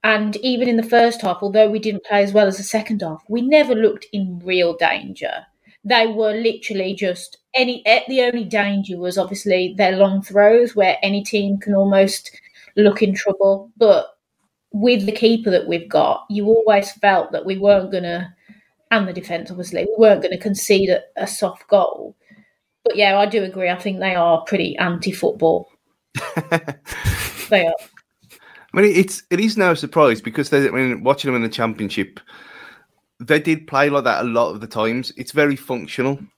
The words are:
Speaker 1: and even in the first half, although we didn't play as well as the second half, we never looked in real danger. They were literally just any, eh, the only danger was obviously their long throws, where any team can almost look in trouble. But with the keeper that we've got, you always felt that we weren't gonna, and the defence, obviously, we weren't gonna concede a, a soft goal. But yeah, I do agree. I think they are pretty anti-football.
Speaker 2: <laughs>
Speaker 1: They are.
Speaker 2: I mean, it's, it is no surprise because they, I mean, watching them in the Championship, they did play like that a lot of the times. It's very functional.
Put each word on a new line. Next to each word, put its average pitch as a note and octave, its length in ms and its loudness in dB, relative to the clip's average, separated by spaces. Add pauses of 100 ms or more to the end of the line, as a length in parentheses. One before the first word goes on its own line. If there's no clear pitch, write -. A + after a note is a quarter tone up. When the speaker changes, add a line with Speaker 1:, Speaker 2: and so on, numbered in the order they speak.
Speaker 1:
and G#3+ 340 0
even B3 300 -2
in A#3 100 0
the A3+ 60 0
first A#3 380 2
half, F3+ 220 -4
although G#3 260 4
we G#3+ 80 -4
didn't G#3+ 260 -6
play G3+ 200 0
as G3 100 -4
well G#3 140 4
as F#3+ 100 -4
the G3+ 60 -10
second G#3+ 400 -4
half, D#3 240 -10
we A#3 140 -4
never C4+ 340 4
looked G#3+ 360 0
in F#3 280 -6
real F3 360 0
danger. - 720 -4 (380)
They A3+ 240 2
were G#3+ 260 0
literally G3+ 640 -4
just F3+ 420 -6 (160)
any, B3 320 -2
eh, A3+ 220 4
the C4 160 0
only A#3+ 220 -2
danger G3 520 -2
was F3+ 220 -4
obviously G3 580 -2
their F#3+ 180 2
long G3 280 2
throws, G#3+ 520 4
where F#3+ 280 2
any G3+ 200 -2
team G3+ 360 -2
can G3+ 160 -2
almost G3 560 2 (440)
look G#3 280 4
in G3 100 0
trouble. G3 640 0
But G#3 300 4 (680)
with G#3+ 320 2
the G#3+ 60 -4
keeper A3+ 400 2
that F3+ 160 2
we've E3+ 220 -6
got, - 420 0
you G3+ 160 -2
always G#3+ 460 2
felt F#3+ 400 2
that - 120 -4
we F#3+ 140 -4
weren't G3 320 4
gonna, F3 420 -6 (560)
and G#3 180 0
the F3+ 60 -8
defence, F3 380 -10
obviously, F3 340 -6
we G#3 140 -4
weren't G#3 240 6
gonna F#3 140 -4
concede G3 520 0
a, F#3 120 2 (140)
a F#3+ 120 -6
soft - 400 -8
goal. - 480 0 (680)
But A3+ 120 0
yeah, G3 240 2
I G#3 80 2
do G#3 160 -2
agree. F#3 260 -6
I F3+ 80 -4
think F#3+ 220 -8
they F#3 160 -4
are E3+ 300 2
pretty F3+ 320 -4
anti-football. F3 920 -2 (460)
Speaker 2:
<laughs> - 260 -8 (1080)
Speaker 1:
They F#3 180 2
are. E3 60 -2 (1000)
Speaker 2:
I F#3 80 2
mean, G3+ 140 6
it's, F#3+ 340 0
it F3 120 0
is A3 160 0
no F#3 160 2
surprise C#3+ 480 2
because C#3+ 280 -6
they, C#3 160 2
I C3 60 0
mean, B2 320 -2
watching C#3 240 0
them C3 80 -2
in A#2 60 0
the A2+ 120 -4
Championship, G#2+ 680 -6 (1000)
they D3+ 200 0
did D#3 280 -4
play C#3+ 220 2
like C#3 160 0
that A#2 180 0
a B2 40 -4
lot A#2 240 0
of G2+ 100 -12
the A2+ 60 -14
times. A2+ 500 -4
It's - 160 -14
very D3 240 0
functional. C3 600 -6 (200)